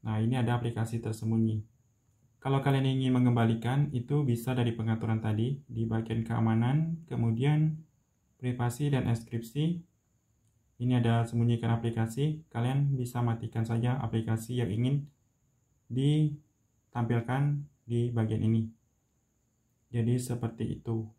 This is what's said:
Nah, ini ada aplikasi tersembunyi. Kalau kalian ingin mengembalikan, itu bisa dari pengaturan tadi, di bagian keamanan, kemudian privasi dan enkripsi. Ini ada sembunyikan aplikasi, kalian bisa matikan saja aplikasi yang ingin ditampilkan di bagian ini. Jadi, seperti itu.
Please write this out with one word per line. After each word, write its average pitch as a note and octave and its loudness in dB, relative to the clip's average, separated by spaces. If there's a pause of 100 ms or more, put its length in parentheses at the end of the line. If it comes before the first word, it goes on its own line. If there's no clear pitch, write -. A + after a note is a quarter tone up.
Nah, A2 -4
ini A2+ 2
ada A#2+ 0
aplikasi A2+ -4
tersembunyi. A2 -2 (800)
Kalau C#3 0
kalian C3+ 2
ingin C3 2
mengembalikan, B2 2
itu C#3+ 0
bisa A#2+ 0
dari A#2+ 0
pengaturan A2 -2
tadi, A2 -2
di A2+ -4
bagian A2+ -2
keamanan, A#2 0
kemudian C#3 2 (580)
privasi B2+ -2
dan C3 2
enkripsi. D3 -2 (1000)
Ini B2 4
ada A#2 4
sembunyikan A#2 2
aplikasi, A#2 -2
kalian C3+ 0
bisa B2 -4
matikan A2+ -2
saja A#2 0
aplikasi A2+ -2
yang G#2+ -2
ingin C3+ 0 (760)
ditampilkan C#3 0 (240)
di A#2+ 0
bagian A2 0
ini. A2 2 (1300)
Jadi, A#2+ 2
seperti - -4
itu. A2+ -4 (120)